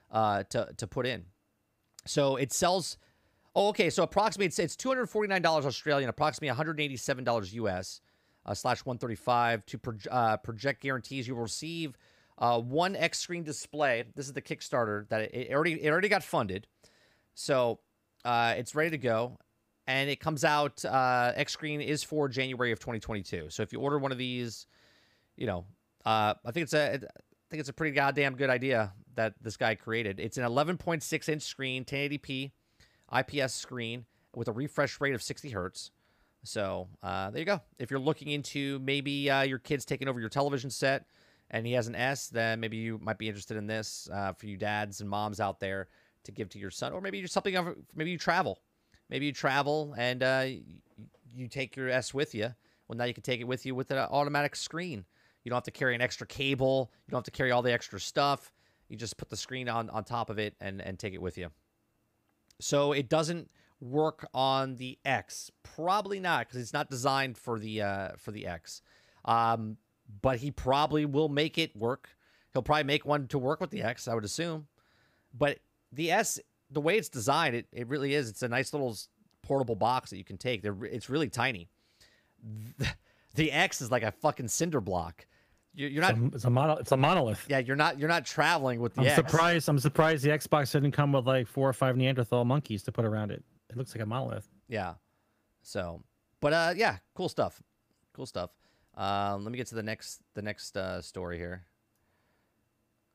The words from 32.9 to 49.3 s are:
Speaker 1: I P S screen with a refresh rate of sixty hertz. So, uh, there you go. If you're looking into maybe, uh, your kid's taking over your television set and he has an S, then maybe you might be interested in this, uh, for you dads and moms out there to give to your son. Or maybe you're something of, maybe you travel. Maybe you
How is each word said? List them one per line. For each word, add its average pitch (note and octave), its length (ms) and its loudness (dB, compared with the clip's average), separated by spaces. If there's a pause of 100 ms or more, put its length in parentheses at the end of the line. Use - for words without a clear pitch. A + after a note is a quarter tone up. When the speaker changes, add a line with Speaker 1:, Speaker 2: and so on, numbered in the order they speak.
Speaker 1:
I C3 140 2
P C#3+ 180 -2
S C3 140 0
screen A#2+ 500 -8 (300)
with A#2 140 -2
a - 20 0
refresh C#3 480 -2
rate C#3 160 0
of A2 80 -6
sixty - 260 -10
hertz. F#2+ 420 -6 (520)
So, F#2+ 460 -4 (120)
uh, F#2+ 300 -4
there A#2+ 80 -6
you D#3+ 60 -4
go. F#3+ 160 0 (180)
If B2+ 100 -8
you're C3+ 100 -2
looking C#3 280 -2
into C#3+ 520 -4
maybe, C#3 500 0
uh, C3+ 120 4
your C3+ 180 0
kid's C#3 260 -2
taking C3+ 220 -4
over B2 120 -2
your A2 100 -4
television C#3+ 400 0
set C3+ 360 0 (460)
and A2+ 140 -2
he A#2+ 80 0
has A#2+ 140 2
an A#2+ 80 -8
S, B2+ 320 -2
then A2+ 320 0
maybe A2+ 180 -4
you A2+ 240 -4
might G#2 160 -4
be A2 100 -6
interested G#2 300 -6
in G#2 80 -4
this, G#2+ 480 -6
uh, G2 200 -2
for - 120 -18
you G2+ 120 -10
dads G#2 440 -2
and G#2 80 -6
moms G#2 300 -2
out G2 200 0
there F#2+ 280 -4 (380)
to A2 60 -16
give G2 180 -8
to G2+ 100 -18
your G2 100 -8
son. B2 240 -8
Or F#3 80 -8
maybe G3 160 -6
you're F#3 100 -8
something F#3+ 280 0
of, F3 200 -2 (200)
maybe E3 160 -2
you F3 60 -4
travel. E3 420 0 (500)
Maybe C3+ 160 -4
you C#3+ 80 -2